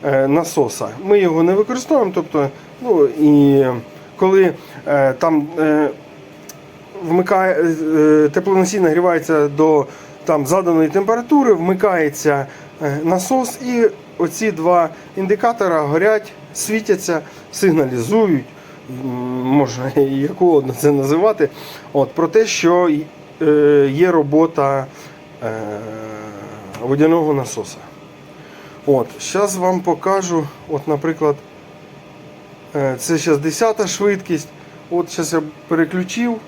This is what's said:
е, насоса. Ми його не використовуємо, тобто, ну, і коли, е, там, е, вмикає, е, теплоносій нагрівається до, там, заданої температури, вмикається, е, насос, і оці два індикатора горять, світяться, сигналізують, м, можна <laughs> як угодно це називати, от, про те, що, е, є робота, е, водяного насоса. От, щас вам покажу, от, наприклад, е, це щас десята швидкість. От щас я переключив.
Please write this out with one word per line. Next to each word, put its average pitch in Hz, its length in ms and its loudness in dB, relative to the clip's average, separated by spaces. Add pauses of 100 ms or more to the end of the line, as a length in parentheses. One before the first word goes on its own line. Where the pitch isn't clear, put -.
е, 135 240 2
насоса. 143 600 -2 (160)
Ми 202 140 4
його 165 240 2
не 175 120 4
використовуємо, 247 600 0
тобто, 151 340 -2 (340)
ну, 185 240 4
і 143 580 6 (520)
коли, 190 380 4 (320)
е, 139 260 2
там, 156 360 0 (100)
е, 151 320 0 (1200)
вмикає, 185 540 2
е, 156 640 2
теплоносій 190 520 0
нагрівається 165 680 2
до, 151 380 2 (380)
там, 151 220 0
заданої 165 420 2
температури, 233 640 2
вмикається, 165 920 0 (360)
е, 143 220 -4
насос, 185 580 -2
і 240 260 0 (300)
оці 190 340 -2
два 165 360 0 (280)
індикатора 196 640 0
горять, 185 520 0 (220)
світяться, 190 680 -2 (320)
сигналізують, 151 920 0 (600)
м, 135 40 -6 (340)
можна 131 500 0
<laughs> - 40 0
як 139 460 0
угодно 139 360 2
це 147 140 2
називати, 156 560 0 (440)
от, 135 200 0
про 165 160 0
те, 220 180 2
що, 175 440 2 (520)
е, 147 500 4
є 175 180 2
робота, 143 760 0 (560)
е, 110 360 -8 (1040)
водяного 151 520 2
насоса. 120 420 -6 (1080)
От, 131 200 2 (140)
щас 190 360 -4
вам 185 240 -2
покажу, 180 680 -2 (220)
от, 147 200 -6
наприклад, 151 480 -2 (1400)
е, 135 220 -2
це 160 200 -2
щас 147 200 0
десята 202 480 -2
швидкість. 190 600 -4 (420)
От 170 200 -2
щас 165 220 -6
я 160 100 0 (260)
переключив. 185 800 -2